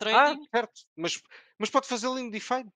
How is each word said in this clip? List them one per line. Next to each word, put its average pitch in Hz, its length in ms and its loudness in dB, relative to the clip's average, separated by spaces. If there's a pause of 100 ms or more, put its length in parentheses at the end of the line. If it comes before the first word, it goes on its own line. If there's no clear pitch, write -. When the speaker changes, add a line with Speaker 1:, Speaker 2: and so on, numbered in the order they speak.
(100)
Speaker 1:
Ah, 277 220 6
Speaker 2:
trading. 294 80 -8 (140)
Speaker 1:
certo. 233 260 -2 (160)
Mas, 160 240 -4 (380)
mas 214 100 -4
pode - 180 2
fazê-lo 254 320 -4
em 247 120 -8
DeFi, 247 340 -4
de 196 120 -20